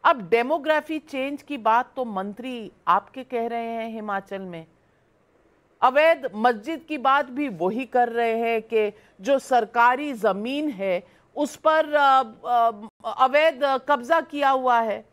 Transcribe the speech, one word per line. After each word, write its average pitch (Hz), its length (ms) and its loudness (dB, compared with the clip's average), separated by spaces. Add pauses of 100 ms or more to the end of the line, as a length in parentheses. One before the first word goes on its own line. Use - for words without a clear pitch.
अब 254 240 2
demography 302 680 0
change 277 440 -8
की 285 140 -10
बात 226 400 0
तो 254 80 -6
मंत्री 214 680 -10 (160)
आपके 202 360 -2
कह 233 220 -6
रहे 233 200 -6
हैं 226 280 -8
हिमाचल 196 440 -8
में, 175 280 -14 (1160)
अवैध 277 520 4
मस्जिद 240 540 -2
की 302 100 -6
बात 269 280 2
भी 269 220 -6
वही 196 360 -4
कर 240 240 0
रहे 226 300 0
हैं 233 240 -2
कि 214 300 0 (280)
जो 262 180 2
सरकारी 247 760 2
जमीन 220 560 -2
है 190 380 -4 (300)
उस 294 200 -4
पर, 311 380 2
अ, 269 280 4 (220)
अ, 240 260 2 (480)
अवैध 277 460 4
कब्जा 269 560 0
किया 285 300 -2
हुआ 254 300 2
है। 220 320 -4